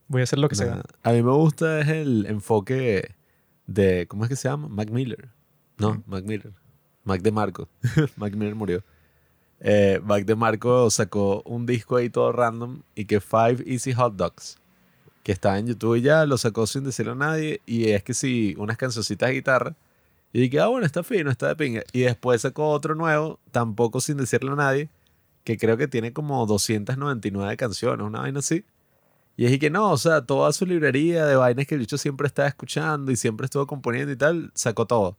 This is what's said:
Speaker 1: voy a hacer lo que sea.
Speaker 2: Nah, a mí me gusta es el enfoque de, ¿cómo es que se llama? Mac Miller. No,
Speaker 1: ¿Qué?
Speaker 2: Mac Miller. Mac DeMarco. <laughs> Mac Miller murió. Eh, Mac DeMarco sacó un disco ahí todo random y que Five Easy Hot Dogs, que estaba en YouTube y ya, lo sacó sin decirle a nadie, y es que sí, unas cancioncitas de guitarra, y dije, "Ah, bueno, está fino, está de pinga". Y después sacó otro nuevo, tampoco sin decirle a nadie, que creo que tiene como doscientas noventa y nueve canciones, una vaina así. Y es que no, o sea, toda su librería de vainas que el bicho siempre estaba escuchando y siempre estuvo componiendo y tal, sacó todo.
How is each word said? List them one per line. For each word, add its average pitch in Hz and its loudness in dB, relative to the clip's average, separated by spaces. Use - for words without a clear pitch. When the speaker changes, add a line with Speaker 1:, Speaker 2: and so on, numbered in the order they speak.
Speaker 1:
voy 127 2
a - 0
hacer 135 0
lo 143 4
que - -6
sea. 98 -2
Speaker 2:
Nah, 95 -8
a 117 2
mí 117 6
me 120 4
gusta 156 2
es 147 0
el 143 0
enfoque 107 0
de, 92 2
¿cómo 101 -6
es 117 0
que 139 -4
se 131 -4
llama? 147 -4
Mac 107 -6
Miller. 123 -4
No, 107 2
Speaker 1:
¿Qué? 107 -6
Speaker 2:
Mac 95 -8
Miller. 101 -8
Mac 95 0
DeMarco. 104 -2
<laughs> 139 0
Mac 104 -6
Miller 104 -4
murió. 92 -4
Eh, 101 4
Mac 101 0
DeMarco 113 2
sacó 101 0
un 120 -8
disco 123 -2
ahí 120 0
todo 123 2
random 120 -4
y 107 -8
que 104 2
Five 117 2
Easy 127 -4
Hot 117 2
Dogs, - -6
que 107 0
estaba 98 0
en 110 -4
YouTube 113 0
y 120 0
ya, 151 4
lo 139 2
sacó 113 -2
sin 139 -4
decirle 117 -6
a 123 -10
nadie, 156 -4
y 113 0
es 101 2
que - -6
sí, 117 0
unas 104 -4
cancioncitas 117 -2
de 131 0
guitarra, 131 0
y 117 2
dije, 131 2
"Ah, 185 4
bueno, 240 2
está 175 -2
fino, 165 -2
está 139 -2
de 151 -2
pinga". 131 -2
Y 123 0
después 123 2
sacó 147 -2
otro 151 -2
nuevo, 156 -2
tampoco 117 0
sin 147 -2
decirle 127 0
a 143 -4
nadie, 143 0
que 113 -2
creo 113 4
que 143 0
tiene 120 -4
como 143 -2
doscientas 107 0
noventa 139 -4
y - -4
nueve 98 -4
canciones, 113 -4
una 113 -8
vaina 135 -6
así. 160 -4
Y 120 2
es 135 4
que 151 2
no, 202 2
o 156 4
sea, 156 2
toda 143 2
su 185 -2
librería 160 2
de 143 4
vainas 127 4
que - -4
el 143 -2
bicho 120 -4
siempre 143 -2
estaba 143 0
escuchando 143 -4
y 120 0
siempre 117 -2
estuvo 135 -2
componiendo 135 -4
y 135 -8
tal, 156 0
sacó 113 -2
todo. 98 0